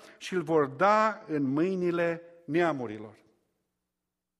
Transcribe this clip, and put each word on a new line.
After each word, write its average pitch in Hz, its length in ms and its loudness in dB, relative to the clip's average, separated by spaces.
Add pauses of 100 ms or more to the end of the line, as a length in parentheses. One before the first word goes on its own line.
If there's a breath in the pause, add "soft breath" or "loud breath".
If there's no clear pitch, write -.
(180 loud breath)
și - 160 -12
îl 180 80 -2
vor 156 240 2
da 202 640 2
în 151 160 -2
mâinile 170 800 0 (240)
neamurilor.” 123 720 -2 (1200)